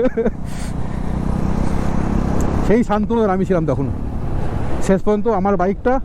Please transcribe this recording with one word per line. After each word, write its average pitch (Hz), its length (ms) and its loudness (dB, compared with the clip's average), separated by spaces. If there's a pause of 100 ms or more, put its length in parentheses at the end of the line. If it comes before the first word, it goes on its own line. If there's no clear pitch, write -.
(2750)
সেই 226 160 4
শান্তনুদার 214 460 0
আমি 190 160 0
ছিলাম 170 200 2
তখন। 135 240 -2 (960)
শেষ 196 180 2
পর্যন্ত 208 260 0
আমার 202 300 2
বাইকটা 208 480 0